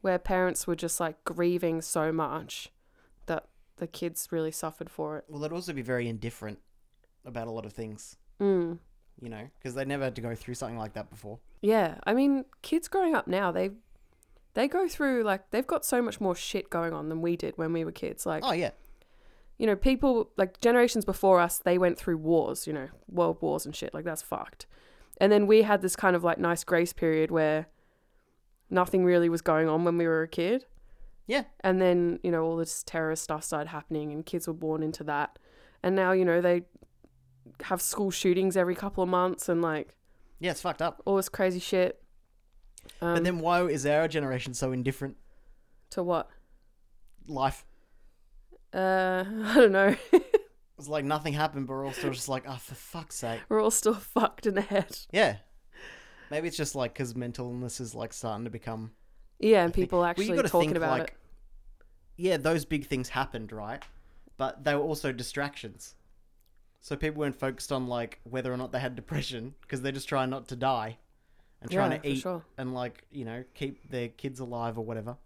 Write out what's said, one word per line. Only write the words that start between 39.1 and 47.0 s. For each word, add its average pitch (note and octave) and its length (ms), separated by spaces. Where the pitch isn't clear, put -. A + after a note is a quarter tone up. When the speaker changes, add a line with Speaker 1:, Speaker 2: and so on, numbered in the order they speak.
Speaker 1:
and, E3+ 140
like, D#3 340
Speaker 2:
Yeah, F3 100
it's E3+ 100
fucked D#3+ 220
up. E3 220
Speaker 1:
all G3 120
this F#3+ 120
crazy F#3 320
shit. - 420
Speaker 2:
But E3+ 180
Speaker 1:
Um, E3 60
Speaker 2:
then F3 140
why F3 280
is C#3+ 200
our D3+ 220
generation C3+ 440
so C3 200
indifferent? C3 440
Speaker 1:
To F#3 120
what? F3 260